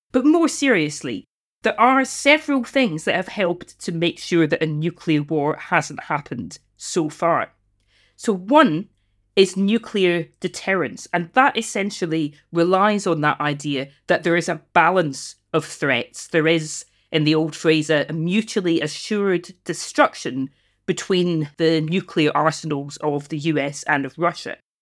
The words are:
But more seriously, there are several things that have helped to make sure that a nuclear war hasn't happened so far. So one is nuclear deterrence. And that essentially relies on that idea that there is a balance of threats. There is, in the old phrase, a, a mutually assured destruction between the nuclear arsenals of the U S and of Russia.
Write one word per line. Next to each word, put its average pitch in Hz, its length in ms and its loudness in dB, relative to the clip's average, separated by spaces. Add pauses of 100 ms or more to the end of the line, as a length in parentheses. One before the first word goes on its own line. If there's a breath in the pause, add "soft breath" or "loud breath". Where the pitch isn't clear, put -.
(100)
But 254 140 2
more 320 240 6
seriously, 156 760 -2 (380)
there 220 160 0
are 262 260 4
several 277 600 2
things 208 400 -2
that - 120 0
have 185 120 -4
helped 175 520 -4
to 175 120 -6
make 170 260 -2
sure 165 280 2
that 156 160 0
a 160 40 0
nuclear 156 560 -2
war 147 340 -2
hasn't - 480 -2
happened 123 560 -8 (160)
so 160 320 -2
far. 160 440 -2 (640)
So - 160 -2
one 196 560 2 (500)
is 190 180 6
nuclear 190 720 0 (140)
deterrence. 180 720 -4
And 175 180 -4
that 262 240 4
essentially 180 800 -4 (180 soft breath)
relies 190 540 2
on 160 160 0
that 151 180 0
idea 147 480 -4 (200 soft breath)
that 170 160 2
there 170 120 2
is 170 120 -2
a 156 140 -6 (100)
balance 165 640 2 (160)
of 151 120 0
threats. - 640 -4
There 160 220 2
is, 160 360 0 (280)
in 160 100 2
the 156 140 4
old 156 180 0
phrase, 160 340 2
a, 147 200 2
a 156 40 -8
mutually 175 680 0
assured 185 760 -2 (100)
destruction - 840 -2 (360)
between 175 720 0
the 165 240 2
nuclear 156 540 0
arsenals 151 640 -2
of 147 320 -4
the 160 100 -6
U 151 200 0
S 143 260 -6
and 139 200 0
of 135 140 -12
Russia. 170 380 -4 (260)